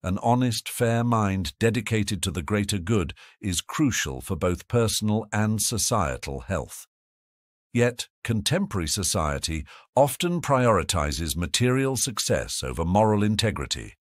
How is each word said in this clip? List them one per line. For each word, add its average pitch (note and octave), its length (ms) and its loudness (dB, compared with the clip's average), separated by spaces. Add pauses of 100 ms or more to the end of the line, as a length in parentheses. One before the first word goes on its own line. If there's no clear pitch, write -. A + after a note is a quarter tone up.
An F#2 160 -2
honest, A#2+ 500 0
fair A#2 360 0
mind G2+ 540 0
dedicated G#2+ 640 0
to F#2+ 60 -2
the E2+ 120 -4
greater G2+ 360 -2
good F2+ 360 0 (260)
is F2+ 200 -2
crucial D#2+ 600 -2
for - 140 -4
both F2+ 320 -2
personal A2 640 0
and G#2+ 300 0
societal D2 760 -2
health. D2 460 -6 (880)
Yet, A#2+ 360 2 (160)
contemporary A2 640 0
society D#2+ 760 -2 (300)
often E3 460 2
prioritizes E2 960 2
material B2+ 600 0
success - 680 -2
over C2+ 200 -4
moral G#2 380 4
integrity D2+ 800 -2